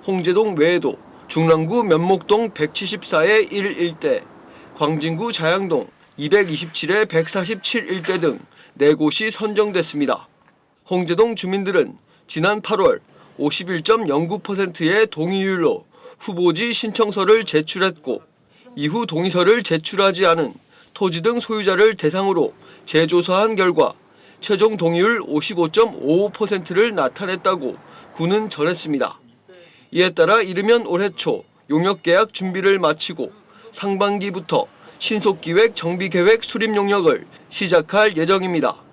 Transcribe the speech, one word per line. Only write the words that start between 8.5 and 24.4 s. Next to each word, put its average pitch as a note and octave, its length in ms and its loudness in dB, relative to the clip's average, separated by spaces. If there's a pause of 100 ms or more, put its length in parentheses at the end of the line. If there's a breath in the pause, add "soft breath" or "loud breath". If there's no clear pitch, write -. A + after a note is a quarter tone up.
네 D3 200 4
곳이 D#3 380 -2
선정됐습니다. F3+ 960 -2 (600)
홍제동 F#3 460 0
주민들은 F#3 640 -2 (300 soft breath)
지난 G3+ 320 -2
팔월 - 400 2 (380 soft breath)
오십일 E3+ 440 -4
점 G#3+ 260 0
영구 E3+ 300 -2
퍼센트의 F#3+ 720 0
동의율로 F3+ 760 -2 (360 loud breath)
후보지 F3+ 520 -2
신청서를 G#3+ 720 0
제출했고 D#3 800 -2 (520 soft breath)
이후 D#3 300 -2
동의서를 F3+ 580 2
제출하지 F#3 640 0
않은 E3 300 2 (400 soft breath)
토지 E3+ 260 -2
등 A#3 200 0
소유자를 G#3 540 2
대상으로 F3+ 600 0 (320 loud breath)
재조사한 F3 680 2
결과 E3+ 380 2 (480 soft breath)